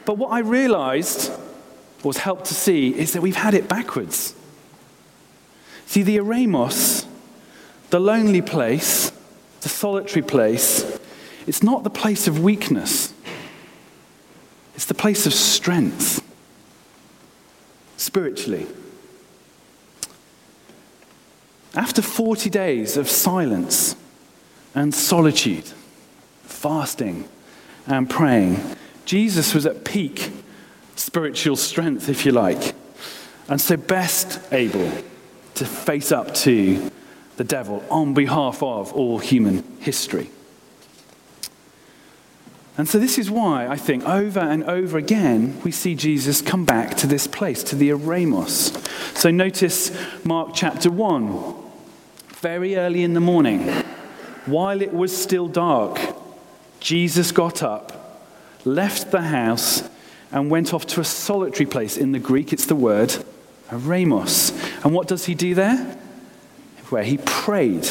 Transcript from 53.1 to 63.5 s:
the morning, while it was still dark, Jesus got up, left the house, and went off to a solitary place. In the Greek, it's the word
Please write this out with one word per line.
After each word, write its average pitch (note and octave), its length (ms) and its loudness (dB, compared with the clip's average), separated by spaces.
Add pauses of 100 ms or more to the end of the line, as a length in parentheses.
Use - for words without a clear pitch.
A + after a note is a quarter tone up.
the E3+ 60 4
morning, D3+ 460 4 (800)
while F#3+ 380 0
it G3 100 -4
was F3+ 240 -2
still F3+ 320 -2
dark, D#3 500 2 (840)
Jesus E3+ 520 2
got E3+ 300 2
up, - 600 -8 (420)
left E3+ 460 0
the F3+ 120 2
house, A#2+ 680 0 (420)
and C#3+ 200 0
went E3 240 2
off D#3+ 140 -4
to - 120 -2
a D#3 40 -4
solitary F#3 640 -2
place. A2+ 300 -4
In C3+ 160 0
the C3 60 0
Greek, C3+ 340 2
it's - 140 -2
the D#3 100 4
word A2 400 4 (540)